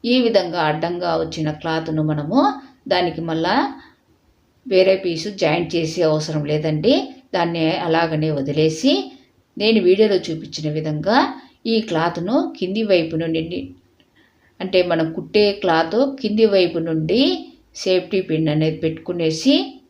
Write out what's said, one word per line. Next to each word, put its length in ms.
ఈ 20
విధంగా 340
అడ్డంగా 420
వచ్చిన 280
క్లాత్ను 400
మనము 280
దానికి 360
మళ్ళా 260
వేరే 220
పీసు 240
జాయింట్ 320
చేసే 340
అవసరం 420
లేదండి. 440
దాన్ని 260
అలాగనే 420
వదిలేసి 540
నేను 260
వీడియోలో 400
చూపించిన 400
విధంగా 400
ఈ 40
క్లాత్ను 460
కింది 320
వైపు 320
నుండి, 380
అంటే 180
మనం 160
కుట్టే 300
క్లాత్ 340
కింది 340
వైపు 340
నుండి 340
సేఫ్టీ 440
పిన్ 260
అనేది 300
పెట్టుకునేసి 680